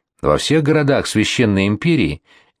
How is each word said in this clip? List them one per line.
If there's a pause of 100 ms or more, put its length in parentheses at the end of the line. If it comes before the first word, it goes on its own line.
(220)
во
всех
городах
Священной
Империи, (380)